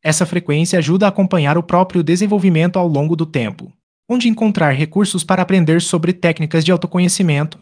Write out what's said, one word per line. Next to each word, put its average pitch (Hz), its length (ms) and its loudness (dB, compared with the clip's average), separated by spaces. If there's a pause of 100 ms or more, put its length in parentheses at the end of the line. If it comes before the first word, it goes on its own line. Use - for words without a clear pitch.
Essa 156 240 0
frequência 175 540 -2
ajuda 175 260 0
a 196 40 4
acompanhar 180 480 0
o 175 60 -2
próprio 180 380 0
desenvolvimento 180 800 0
ao 175 80 0
longo 156 280 0
do 160 100 -4
tempo. 117 460 -6 (380)
Onde 240 180 0
encontrar 214 440 0
recursos 160 520 -2
para 190 180 0
aprender 175 400 2
sobre 170 300 0
técnicas 160 540 -2
de 180 60 2
autoconhecimento? 175 920 0